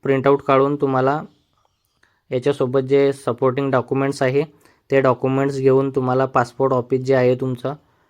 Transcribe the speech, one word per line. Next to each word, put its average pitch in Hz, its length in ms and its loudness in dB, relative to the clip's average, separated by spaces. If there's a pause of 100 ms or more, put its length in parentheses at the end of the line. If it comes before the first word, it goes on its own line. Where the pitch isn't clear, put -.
प्रिंटआउट 139 380 0
काढून 139 340 2
तुम्हाला 139 460 -2 (1120)
याच्यासोबत 131 480 -2
जे 139 340 2
सपोर्टिंग 135 580 0
डॉक्युमेंट्स 135 500 -2
आहे, 135 220 0 (480)
ते 135 100 4
डॉक्युमेंट्स 135 560 0
घेऊन 135 320 2
तुम्हाला 131 360 0
पासपोर्ट 131 480 -2
ऑफिस 127 280 -2
जे 135 140 0
आहे 127 200 2
तुमचं, 131 380 -6 (360)